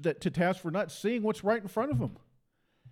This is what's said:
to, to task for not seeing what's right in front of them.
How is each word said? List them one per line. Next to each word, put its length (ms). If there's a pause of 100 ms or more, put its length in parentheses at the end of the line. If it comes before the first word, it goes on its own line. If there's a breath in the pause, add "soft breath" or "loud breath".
to, 100
to 160
task 320
for 80
not 220
seeing 320
what's 180
right 200
in 80
front 220
of 80
them. 180 (760 soft breath)